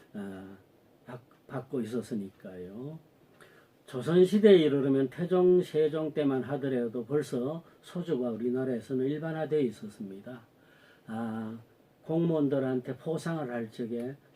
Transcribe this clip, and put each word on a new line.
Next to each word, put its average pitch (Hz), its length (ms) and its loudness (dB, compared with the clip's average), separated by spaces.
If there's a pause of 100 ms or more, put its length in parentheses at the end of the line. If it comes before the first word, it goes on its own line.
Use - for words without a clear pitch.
(140)
어, 98 440 -12 (480)
받-, 123 160 -16 (260)
받고 131 340 -6
있었으니까요. 107 1160 -8 (880)
조선시대에 185 720 6
이르르면 135 520 4
태종, 180 520 4
세종 156 520 0
때만 139 300 2
하더라도 123 640 -2
벌써 143 580 -2 (180)
소주가 147 500 -4
우리나라에서는 127 760 -2
일반화되어 151 540 -2
있었습니다. 107 840 -6 (680)
아, 113 500 -6 (460)
공무원들한테 139 960 0
포상을 160 540 -6
할 117 200 -8
적에 120 440 -8 (200)